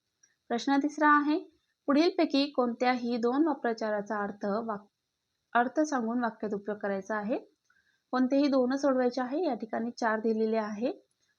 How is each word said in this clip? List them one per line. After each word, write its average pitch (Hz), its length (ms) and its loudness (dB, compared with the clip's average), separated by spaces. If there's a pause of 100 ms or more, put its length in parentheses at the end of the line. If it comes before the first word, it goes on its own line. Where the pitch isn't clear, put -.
(480)
प्रश्न 240 280 0
तिसरा 302 320 2
आहे, 294 300 4 (480)
पुढीलपैकी 294 640 4
कोणत्याही 247 680 -2
दोन 247 300 2
वाक्प्रचाराचा 220 760 -2
अर्थ 202 220 -8
वाक-, 208 440 -4 (640)
अर्थ 254 280 2
सांगून 247 400 -2
वाक्यात 220 340 -4
उपयोग 202 240 -6
करायचा 196 380 -4
आहे. 214 220 -4 (720)
कोणतेही 269 380 2
दोन 262 280 2
सोडवायचे 254 440 2
आहे. 277 240 -2
या 294 100 0
ठिकाणी 233 360 -6
चार 220 300 -2
दिलेले 220 360 0
आहे, 214 360 -4 (460)